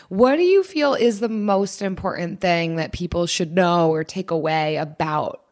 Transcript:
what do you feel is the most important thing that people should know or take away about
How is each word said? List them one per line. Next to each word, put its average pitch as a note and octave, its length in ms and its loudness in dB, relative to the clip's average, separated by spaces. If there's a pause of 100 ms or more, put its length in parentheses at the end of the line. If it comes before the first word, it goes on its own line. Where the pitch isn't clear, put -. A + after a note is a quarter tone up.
what A#3+ 280 4
do F4 60 2
you F#4+ 200 6
feel D4 300 0
is A3 260 2
the A3+ 100 -2
most G3+ 520 0
important F#3+ 580 -6
thing E3+ 380 0
that D#3 160 -4
people F3 340 -4
should E3 260 -2
know F3 380 4
or D#3 120 -2
take F#3 280 -8
away D#3 460 0
about D3+ 640 -4 (100)